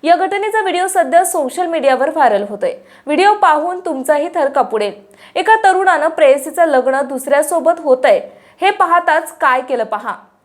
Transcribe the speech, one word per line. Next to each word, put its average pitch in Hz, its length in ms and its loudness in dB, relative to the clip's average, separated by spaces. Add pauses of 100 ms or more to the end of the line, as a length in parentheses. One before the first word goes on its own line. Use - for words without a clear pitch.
या 330 120 4
घटनेचा 403 460 -2
व्हिडिओ 370 260 -2
सध्या 349 380 2
सोशल 339 400 -4
मीडियावर 269 440 0
व्हायरल 233 400 0
होतोय. 196 240 -6 (320)
व्हिडिओ 359 280 2
पाहून 359 460 0
तुमचाही 302 560 -2
थर 277 140 0
कापुडेल. 220 420 -2 (440)
एका 403 200 2
तरुणानं 370 520 2
प्रेयसीचं 302 580 2
लग्न 262 360 0
दुसऱ्यासोबत 294 760 -2
होतंय 254 400 2 (420)
हे 381 100 2
पाहताच 339 680 0
काय 262 240 0
केलं 254 220 -4
पहा. 214 300 -8 (320)